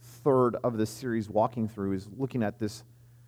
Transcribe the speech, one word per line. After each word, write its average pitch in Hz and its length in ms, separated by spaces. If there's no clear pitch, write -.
third 127 400
of 120 140
this 107 140
series 113 400
walking 110 360
through, 98 260
is 95 140
looking 127 260
at 104 160
this - 260